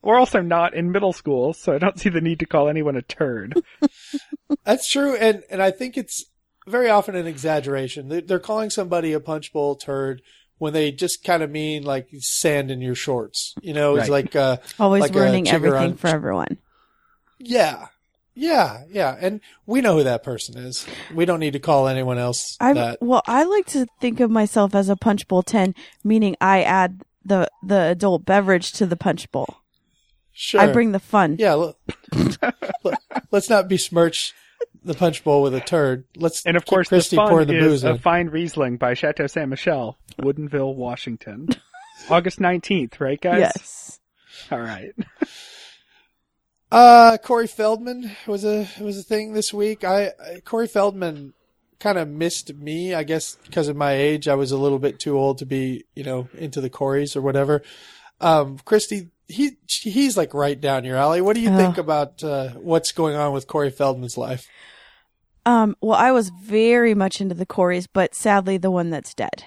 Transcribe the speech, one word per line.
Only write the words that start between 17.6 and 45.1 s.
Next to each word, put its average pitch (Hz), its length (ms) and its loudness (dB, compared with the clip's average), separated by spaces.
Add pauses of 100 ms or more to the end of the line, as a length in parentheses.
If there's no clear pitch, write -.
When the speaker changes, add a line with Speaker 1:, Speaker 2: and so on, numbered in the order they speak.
Speaker 2:
Yeah, 208 560 0
yeah. 175 300 -2
And 202 220 -4 (240)
we 254 160 0
know 196 160 2
who 147 60 4
that 123 200 0
person 120 340 -10
is. 127 300 -12 (260)
We 165 120 0
don't 170 160 0
need 147 120 -2
to 143 60 -6
call 135 280 2
anyone 131 300 -2
else 123 440 -4
Speaker 3:
I'm, 269 140 4
Speaker 2:
that. 117 260 -2
Speaker 3:
well, 247 260 2
I 262 160 2
like 381 240 0
to 254 200 -2 (120)
think 240 200 -2
of 233 120 2
myself 214 420 2
as 196 140 2
a 196 80 2
punch 208 320 -2
bowl 185 160 2
ten, 190 320 0 (280)
meaning 214 360 2
I 190 240 4
add 185 380 0 (240)
the, 190 240 2 (120)
the 190 300 2
adult 180 340 0
beverage 190 480 2
to 202 120 0
the 170 100 -2
punch - 360 -4
bowl. - 240 -6 (760)
Speaker 2:
Sure. - 300 0
Speaker 3:
I 208 100 6
bring 226 220 2
the 190 60 -2
fun. 170 400 2
Speaker 2:
Yeah. 202 120 4
L-, 156 260 -2 (360)
<laughs> - 20 -4 (720)
l-, 180 80 0 (380)
let's 202 180 0
not 196 180 4
besmirch 170 640 0 (500)
the 170 100 -8
punch 165 320 -2
bowl 143 160 4
with 135 120 0
a 131 60 -2
turd. 135 460 0 (100)
Let's 165 300 -4
Speaker 1:
And 170 100 2
of 175 80 0
Speaker 2:
keep - 60 -16
Speaker 1:
course, 185 180 2
Speaker 2:
Christy 180 300 2
Speaker 1:
the 208 60 4
fun 214 60 2
Speaker 2:
pouring 160 200 4
the 160 80 2
Speaker 1:
is 160 80 4
Speaker 2:
booze 143 180 2
Speaker 1:
a 127 80 2
Speaker 2:
in. 120 60 0
Speaker 1:
fine 170 320 2
Riesling 151 480 -4
by 123 160 0
Chateau 147 340 -2
Saint 147 220 -6
Michel, 135 480 -4 (200)
Woodinville, 139 560 -4
Washington. 123 760 -10 (300)
<laughs> 880 300 -20
August 175 300 0
nineteenth, 180 600 -2
right, 143 180 -4
guys? 175 200 2
Speaker 3:
Yes. - 600 -4 (500)
Speaker 1:
All 123 120 -6
right. 113 320 -14 (280)